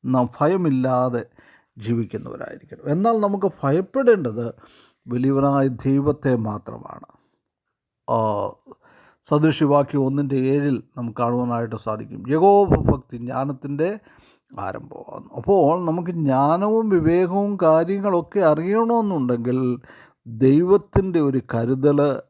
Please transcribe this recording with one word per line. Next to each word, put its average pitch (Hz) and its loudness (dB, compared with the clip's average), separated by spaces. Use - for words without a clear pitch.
നാം 127 2
ഭയമില്ലാതെ 131 0
ജീവിക്കുന്നവരായിരിക്കണം. - -8
എന്നാൽ 220 2
നമുക്ക് 202 -2
ഭയപ്പെടേണ്ടത് 156 0
വലിയവനായ 135 2
ദൈവത്തെ 139 0
മാത്രമാണ്. - -10
ആ, 117 0
സദൃശവാക്യം 147 2
ഒന്നിൻ്റെ 139 -2
ഏഴിൽ 143 0
നമുക്ക് 117 -8
കാണുവാനായിട്ട് 120 -2
സാധിക്കും. 110 -10
യഹോവ 196 4
ഭക്തി - -2
ജ്ഞാനത്തിൻ്റെ 139 -4
ആരംഭമാകുന്നു. - -12
അപ്പോൾ 156 2
നമുക്ക് 165 -4
ജ്ഞാനവും 170 0
വിവേകവും 180 2
കാര്യങ്ങളൊക്കെ 175 0
അറിയണമെന്നുണ്ടെങ്കിൽ 165 0
ദൈവത്തിൻ്റെ 170 2
ഒരു 135 0
കരുതൽ 131 0